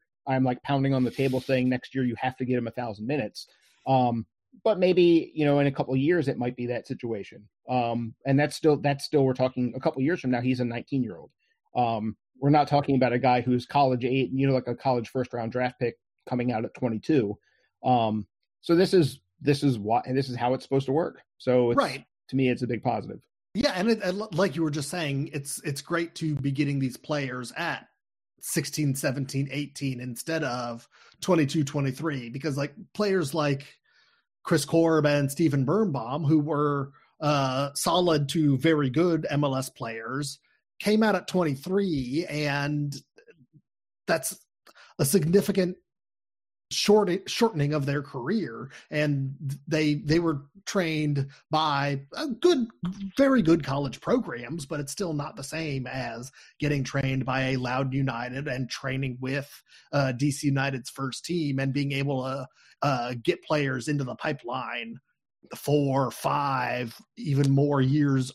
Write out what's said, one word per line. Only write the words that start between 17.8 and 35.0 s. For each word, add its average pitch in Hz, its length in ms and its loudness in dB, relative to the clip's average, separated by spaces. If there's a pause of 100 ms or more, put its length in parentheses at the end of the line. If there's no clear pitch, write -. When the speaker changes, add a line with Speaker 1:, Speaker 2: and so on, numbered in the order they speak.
Speaker 1:
Um, 110 440 2 (340)
so 170 140 2
this 180 180 4
is, 170 260 4 (200)
this 139 240 0
is 131 140 4
why, 107 280 0
and 127 120 -2
this 131 120 -2
is 123 60 -6
how 123 200 0
it's 131 80 -6
supposed 139 240 0
to 139 60 0
work. 165 280 -2 (160)
So 123 320 4
it's, 120 80 2
Speaker 2:
Right. 139 260 0 (260)
Speaker 1:
to 131 60 -4
me, 131 140 4
it's 123 140 -2
a 120 40 -2
big 113 140 -4
positive. 107 400 -4 (320)
Speaker 2:
Yeah, 247 220 0
and 185 140 0
it, 220 120 2
and 185 160 -2
li-, 214 140 -8
like 170 240 0
you 170 80 0
were 156 80 0
just 147 180 -4
saying, 147 420 -2
it's, - 320 -8
it's 139 180 -6
great 170 340 -4
to 156 200 -2
be 139 160 -2
getting 139 280 0
these 127 180 -2
players 127 580 -6
at 156 320 -6 (540)
sixteen, 139 540 -2
seventeen, 139 560 -2
eighteen 139 500 -6
instead 139 420 -6
of 120 440 -6 (340)
twenty-two, 160 440 2
twenty-three, 139 640 -4
because, 135 280 -4
like, 143 160 -4 (220)
players 190 400 0
like 143 320 0 (760)
Chris 160 220 2
Korb 165 400 4